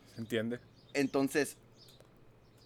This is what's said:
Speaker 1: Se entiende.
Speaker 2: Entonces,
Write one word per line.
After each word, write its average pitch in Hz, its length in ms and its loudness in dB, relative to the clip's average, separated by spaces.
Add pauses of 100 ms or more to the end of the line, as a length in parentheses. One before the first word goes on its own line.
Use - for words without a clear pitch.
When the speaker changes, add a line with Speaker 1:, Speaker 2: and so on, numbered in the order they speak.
(140)
Speaker 1:
Se - 60 -12
entiende. 113 400 -2 (340)
Speaker 2:
Entonces, 139 600 2 (1080)